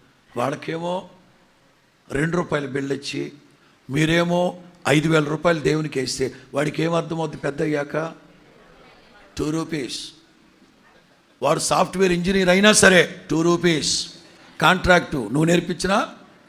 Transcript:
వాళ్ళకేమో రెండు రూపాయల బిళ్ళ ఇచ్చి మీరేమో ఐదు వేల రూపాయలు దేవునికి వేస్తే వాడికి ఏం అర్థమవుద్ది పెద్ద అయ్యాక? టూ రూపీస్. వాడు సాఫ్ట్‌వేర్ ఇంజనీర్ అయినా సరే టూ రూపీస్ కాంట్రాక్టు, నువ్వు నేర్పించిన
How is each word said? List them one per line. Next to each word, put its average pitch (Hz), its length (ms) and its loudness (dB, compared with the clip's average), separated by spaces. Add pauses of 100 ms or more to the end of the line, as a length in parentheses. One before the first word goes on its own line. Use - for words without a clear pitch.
(380)
వాళ్ళకేమో 165 720 -6 (1040)
రెండు 160 260 -2
రూపాయల 151 280 -2
బిళ్ళ 139 260 -4
ఇచ్చి 139 420 -8 (560)
మీరేమో 170 720 0 (260)
ఐదు 151 220 2
వేల 156 140 4
రూపాయలు 156 360 -2
దేవునికి 151 400 -2
వేస్తే 127 360 -4 (180)
వాడికి 151 300 -2
ఏం 165 100 0
అర్థమవుద్ది 160 440 -4
పెద్ద 143 240 -6
అయ్యాక? 151 520 -4 (1200)
టూ 147 120 -4
రూపీస్. 156 600 -6 (1300)
వాడు 151 180 2
సాఫ్ట్‌వేర్ 180 520 0
ఇంజనీర్ 180 380 2
అయినా 202 240 6
సరే 185 560 4
టూ 156 120 0
రూపీస్ 170 720 0 (480)
కాంట్రాక్టు, 170 560 4
నువ్వు 127 260 0
నేర్పించిన 175 680 0 (400)